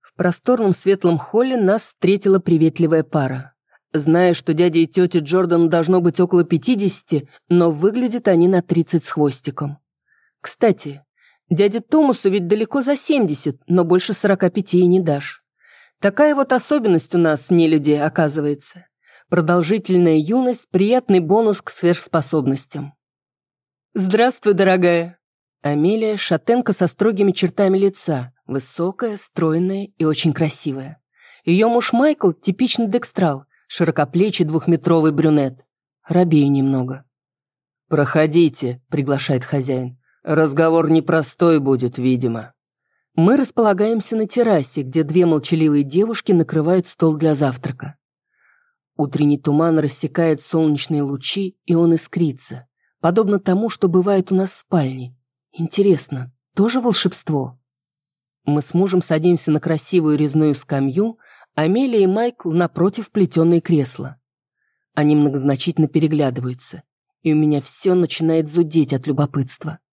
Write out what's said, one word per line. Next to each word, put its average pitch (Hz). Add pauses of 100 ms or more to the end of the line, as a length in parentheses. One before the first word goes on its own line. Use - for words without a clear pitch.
В -
просторном 196
светлом 180
холле 247
нас 208
встретила 196
приветливая 160
пара. 131 (380)
Зная, 165
что 165
дяде 165
и -
тёте 180
Джордану 170
должно 170
быть 170
около 180
пятидесяти, 175 (220)
но 175
выглядят 220
они 175
на 185
тридцать 165
с -
хвостиком. 143 (600)
Кстати, - (460)
дяде 202
Томасу 277
ведь 185
далеко 214
за 269
семьдесят, 185
но 175
больше 180
сорока 196
пяти 180
и 185
не 180
дашь. 147 (560)
Такая 285
вот 269
особенность 220
у 180
нас, 156
нелюдей, 156
оказывается. 151 (420)
Продолжительная 175
юность — 240
приятный 202
бонус 202
к -
сверхспособностям. 143 (960)
«Здравствуй, 214
дорогая!» 175 (440)
Амелия — 202
шатенка 233
со 185
строгими 202
чертами 190
лица, 165 (140)
высокая, 170
стройная 185 (100)
и 160
очень 156
красивая. 139 (420)
Её 190
муж 233
Майкл — 262
типичный 226
декстрал, 190 (220)
широкоплечий 170
двухметровый 160
брюнет. 147 (420)
Робею 160
немного. 135 (840)
«Проходите», — 147
приглашает 143
хозяин. 127 (240)
«Разговор 160
непростой 160
будет, 127
видимо». 123 (600)
Мы 185
располагаемся 220
на 220
террасе, 190
где 131
две 160
молчаливые 156
девушки 190
накрывают 170
стол 156
для 156
завтрака. 131 (1000)
Утренний 147
туман 156
рассекает 156
солнечные 151
лучи, 139
и 175
он 165
искрится, 143 (320)
подобно 196
тому, 202
что -
бывает 185
у 190
нас 190
в -
спальне. 131 (340)
Интересно, 165 (220)
тоже 233
волшебство? 160 (840)
Мы 147
с -
мужем 180
садимся 165
на 151
красивую 156
резную 151
скамью, 143 (380)
Амелия 220
и 190
Майкл 214
напротив 175
плетёное 170
кресло. - (720)
Они 151
многозначительно 143
переглядываются, 131 (380)
и 160
у 151
меня 151
всё -
начинает 160
зудеть 156
от 131
любопытства. 147 (140)